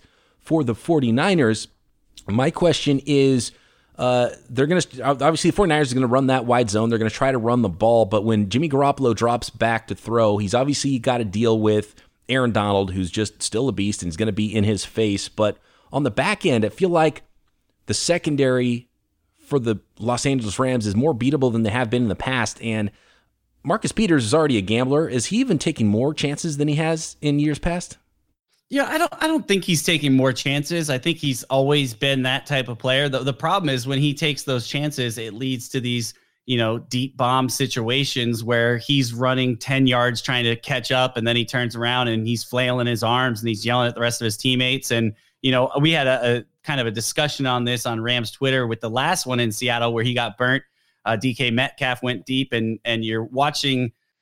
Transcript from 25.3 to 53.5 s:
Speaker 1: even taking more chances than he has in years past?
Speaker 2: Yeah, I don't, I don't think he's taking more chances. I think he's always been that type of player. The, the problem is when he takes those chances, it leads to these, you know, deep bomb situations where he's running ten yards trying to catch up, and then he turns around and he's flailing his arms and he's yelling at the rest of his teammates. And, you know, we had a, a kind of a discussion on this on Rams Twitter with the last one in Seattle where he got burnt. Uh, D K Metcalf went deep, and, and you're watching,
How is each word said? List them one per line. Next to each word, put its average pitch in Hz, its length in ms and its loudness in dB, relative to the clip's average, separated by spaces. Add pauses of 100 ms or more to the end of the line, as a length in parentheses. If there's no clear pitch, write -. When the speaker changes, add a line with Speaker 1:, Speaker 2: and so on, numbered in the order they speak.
Speaker 1:
even 247 200 0
taking 135 300 0
more 117 260 2
chances 151 440 -4
than 147 100 0
he 151 80 0
has 160 460 -2
in 147 180 0
years 147 200 0
past? - 380 -6 (720)
Speaker 2:
Yeah, 277 200 0
I 311 80 -2
don't, 339 240 0
I 320 60 0
don't 320 200 0
think 196 160 0
he's 160 200 0
taking 147 280 2
more 131 220 4
chances. 147 560 -2
I 131 80 0
think 160 200 -2
he's 135 260 -4
always 135 500 2
been 135 300 0
that 131 220 -2
type 131 220 -2
of 120 100 -10
player. 131 300 0
The, 131 120 -2
the 131 120 -2
problem 165 380 -2
is 127 180 -2
when 135 120 -2
he 143 140 2
takes 147 300 -2
those 127 240 -2
chances, 143 500 -4
it 113 160 -10
leads 123 360 -6
to 135 100 -4
these, 120 340 -4 (320)
you 127 120 0
know, 113 220 0
deep 127 360 -6
bomb 127 320 2
situations 120 960 -2
where 120 360 0
he's 131 340 0
running 127 420 0
ten 135 320 0
yards 123 340 0
trying 123 220 -2
to 117 140 0
catch 127 340 -6
up, 127 240 0
and 113 100 -2
then 117 120 2
he 117 80 0
turns 120 320 -4
around 120 320 0
and 110 180 -2
he's 117 160 -2
flailing 123 440 0
his 117 140 -2
arms 120 380 0
and 113 80 -4
he's 110 180 -4
yelling 120 220 2
at 117 80 -4
the 113 60 -6
rest 117 180 -2
of 120 60 -4
his 107 100 -2
teammates. 127 560 0
And, 113 220 0 (280)
you 131 100 0
know, 127 280 2
we 156 120 4
had 147 160 2
a, 120 320 0
a - 60 -14 (180)
kind 143 180 -2
of 113 60 0
a 113 40 -2
discussion 139 540 -2
on 123 180 0
this 120 220 -2
on 117 160 -4
Rams 120 280 -2
Twitter 131 380 0
with 113 140 -4
the 117 80 -4
last 139 360 0
one 127 140 -2
in 117 140 0
Seattle 120 400 -2
where 113 100 0
he 120 100 -2
got 117 240 -4
burnt. 127 240 0 (440)
Uh, 113 100 0
D 120 180 -2
K 123 160 -2
Metcalf 127 540 -2
went 120 220 -4
deep, 131 260 -4
and, 113 320 -2
and 113 220 -4
you're 110 180 -2
watching, 131 720 -2 (280)